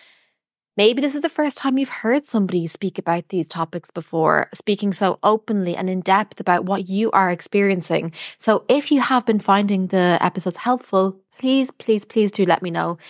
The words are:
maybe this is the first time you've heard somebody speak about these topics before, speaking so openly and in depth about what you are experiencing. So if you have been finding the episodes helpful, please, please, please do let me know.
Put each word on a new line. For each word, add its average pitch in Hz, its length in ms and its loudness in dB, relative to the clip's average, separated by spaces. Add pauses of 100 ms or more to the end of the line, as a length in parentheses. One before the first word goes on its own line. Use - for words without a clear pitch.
(760)
maybe 226 280 4
this 277 120 -2
is 294 60 -4
the 320 80 -2
first 302 300 -4
time 262 180 -2
you've 269 140 -2
heard 269 360 -2
somebody 185 400 0
speak - 320 -6
about 170 300 -2
these 175 180 -4
topics 165 440 -8
before, 160 640 0
speaking 202 400 -4
so 190 280 0
openly 202 540 0
and 185 140 -4
in 185 100 -4
depth 196 400 0
about 175 240 2
what 190 240 -4
you 208 220 -2
are 185 200 2
experiencing. 175 800 0 (280)
So - 320 0
if 285 200 0
you 277 120 4
have 247 240 0
been 220 120 2
finding 196 500 2
the 180 340 4
episodes 175 340 -2
helpful, 196 640 0 (180)
please, 262 340 0
please, 214 340 -2
please 208 240 0
do 196 160 0
let 175 160 2
me 175 80 -6
know. 170 260 -4 (140)